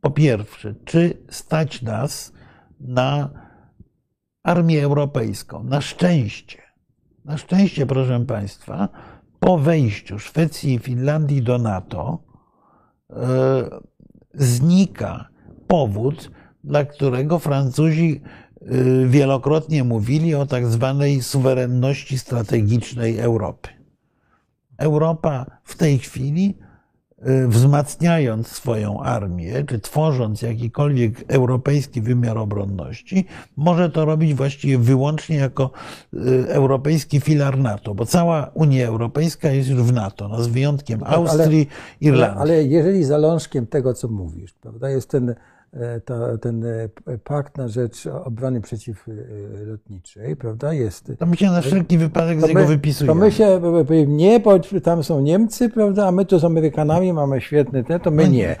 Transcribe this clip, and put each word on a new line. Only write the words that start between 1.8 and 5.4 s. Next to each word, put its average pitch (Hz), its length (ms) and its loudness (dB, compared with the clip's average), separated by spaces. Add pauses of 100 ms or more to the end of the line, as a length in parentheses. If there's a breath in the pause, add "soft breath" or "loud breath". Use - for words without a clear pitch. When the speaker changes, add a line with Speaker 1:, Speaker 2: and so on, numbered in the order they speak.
Speaker 1:
nas 110 520 -8 (460 soft breath)
na 135 500 -2 (1120 soft breath)
armię 165 400 2
europejską? 139 800 -4